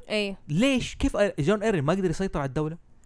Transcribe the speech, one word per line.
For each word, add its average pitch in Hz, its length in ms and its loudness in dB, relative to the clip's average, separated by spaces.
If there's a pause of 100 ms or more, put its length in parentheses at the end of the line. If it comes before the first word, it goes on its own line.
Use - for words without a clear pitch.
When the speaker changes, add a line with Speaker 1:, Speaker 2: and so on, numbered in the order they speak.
Speaker 1:
أيوة. 202 280 -2 (120)
Speaker 2:
ليش؟ 247 460 2
كيف 277 220 0
أ-، 202 220 2
جون 190 240 2
إيرين 196 220 2
ما 151 80 2
قدر 185 180 2
يسيطر 190 300 -2
على 139 80 -2
الدولة؟ 156 280 -4 (300)